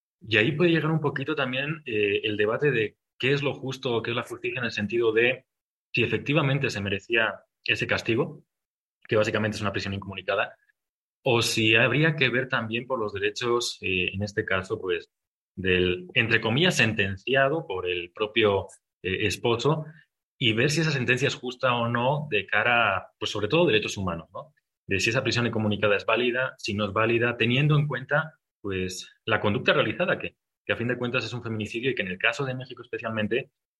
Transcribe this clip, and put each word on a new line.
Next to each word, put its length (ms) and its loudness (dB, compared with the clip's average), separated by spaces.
y 160 -2
ahí 160 4
puede 180 2
llegar 220 2
un 80 2
poquito 340 -2
también, 500 -4
eh, 380 0
el 140 -2
debate 340 2
de 260 0
qué 140 2
es 100 0
lo 100 -2
justo 440 -4
o 60 0
qué 100 -4
es 40 -2
la 60 -4
justicia 380 -8
en 60 -4
el 40 -2
sentido 420 0
de 320 2
si 120 2
efectivamente 680 0
se 100 -6
merecía 540 0
ese 240 -2
castigo, 560 -2
que 80 2
básicamente 400 0
es 60 -6
una 100 -2
prisión 220 -4
incomunicada, 600 -4
o 140 4
si 320 2
habría 400 4
que 140 2
ver 200 -2
también 380 -4
por 140 -4
los 120 -4
derechos, 680 -2
eh, 340 -2
en 80 -4
este 220 -4
caso, 360 -2
pues, 300 -4
del, 580 2
entre 260 4
comillas, 360 2
sentenciado 880 0
por 220 -4
el 240 -6
propio, 560 2
eh, 240 0
esposo, 600 0
y 140 2
ver 180 2
si 120 0
esa 100 0
sentencia 340 0
es 80 0
justa 400 -2
o 140 0
no 420 0
de 160 -2
cara 500 4
a, 120 -6
pues, 140 -4
sobre 160 -2
todo 180 4
derechos 300 2
humanos, 360 -4
¿no? 200 -14
De 120 0
si 100 2
esa 140 0
prisión 240 0
incomunicada 480 2
es 100 -4
válida, 520 2
si 140 -6
no 120 0
es 80 -4
válida, 440 2
teniendo 400 4
en 120 2
cuenta, 460 -4
pues, 500 -6
la 160 0
conducta 320 2
realizada, 480 0
que, 160 -10
que 100 -2
a 20 -4
fin 100 -4
de 100 0
cuentas 280 -4
es 80 -8
un 100 -8
feminicidio 480 -4
y 60 -4
que 60 -4
en 60 -4
el 100 -8
caso 260 0
de 100 -4
México 280 -14
especialmente, 680 -4